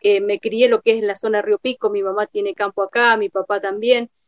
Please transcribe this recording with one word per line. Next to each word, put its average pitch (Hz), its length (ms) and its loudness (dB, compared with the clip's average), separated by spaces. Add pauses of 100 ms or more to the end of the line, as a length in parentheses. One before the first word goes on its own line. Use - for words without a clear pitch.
eh, 202 200 2
me 202 200 -2
crié 226 280 2
lo 233 120 2
que 226 160 2
es 220 80 -4
la 202 120 -2
zona 214 220 -2
de 208 40 0
Río 202 160 0
Pico, 240 320 -4
mi 202 120 -4
mamá 196 240 -4
tiene 202 280 -4
campo 202 280 -4
acá, 233 360 2
mi 208 100 -2
papá 196 320 -4
también. 226 480 0 (200)